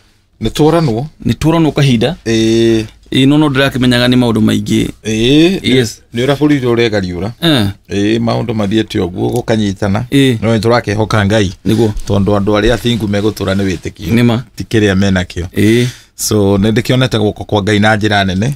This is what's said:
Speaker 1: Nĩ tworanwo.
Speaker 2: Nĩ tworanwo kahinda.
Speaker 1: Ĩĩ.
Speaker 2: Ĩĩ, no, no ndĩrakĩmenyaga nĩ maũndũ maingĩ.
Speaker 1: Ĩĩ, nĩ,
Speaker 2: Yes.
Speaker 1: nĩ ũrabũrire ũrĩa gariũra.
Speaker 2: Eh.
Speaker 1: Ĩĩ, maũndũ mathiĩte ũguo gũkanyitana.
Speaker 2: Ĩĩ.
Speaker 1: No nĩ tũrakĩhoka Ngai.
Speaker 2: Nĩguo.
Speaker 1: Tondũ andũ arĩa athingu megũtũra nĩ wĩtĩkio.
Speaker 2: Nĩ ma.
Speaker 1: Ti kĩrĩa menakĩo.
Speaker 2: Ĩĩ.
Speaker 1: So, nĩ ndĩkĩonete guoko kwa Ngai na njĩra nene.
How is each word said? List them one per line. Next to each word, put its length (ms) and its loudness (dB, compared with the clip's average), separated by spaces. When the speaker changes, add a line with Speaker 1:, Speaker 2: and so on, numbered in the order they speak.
Speaker 1:
Nĩ 100 -4
tworanwo. 560 2
Speaker 2:
Nĩ 80 0
tworanwo 380 2
kahinda. 440 0
Speaker 1:
Ĩĩ. 580 2
Speaker 2:
Ĩĩ, 160 2
no, 100 4
no 100 4
ndĩrakĩmenyaga 600 0
nĩ 100 4
maũndũ 220 2
maingĩ. 480 0
Speaker 1:
Ĩĩ, 560 2
nĩ, 160 0
Speaker 2:
Yes. 260 -2
Speaker 1:
nĩ 120 -2
ũrabũrire 400 0
ũrĩa 240 2
gariũra. 400 -4
Speaker 2:
Eh. 260 2
Speaker 1:
Ĩĩ, 280 0
maũndũ 360 -2
mathiĩte 460 -2
ũguo 300 -4
gũkanyitana. 800 -2
Speaker 2:
Ĩĩ. 320 2
Speaker 1:
No 140 2
nĩ 40 0
tũrakĩhoka 680 0
Ngai. 260 0
Speaker 2:
Nĩguo. 240 2
Speaker 1:
Tondũ 320 0
andũ 200 0
arĩa 140 2
athingu 320 -2
megũtũra 480 -2
nĩ 100 -2
wĩtĩkio. 380 -6
Speaker 2:
Nĩ 80 4
ma. 220 0
Speaker 1:
Ti 80 -8
kĩrĩa 300 2
menakĩo. 520 0
Speaker 2:
Ĩĩ. 300 2
Speaker 1:
So, 420 0
nĩ 140 2
ndĩkĩonete 460 0
guoko 260 -2
kwa 180 -2
Ngai 160 0
na 180 2
njĩra 300 0
nene. 300 -2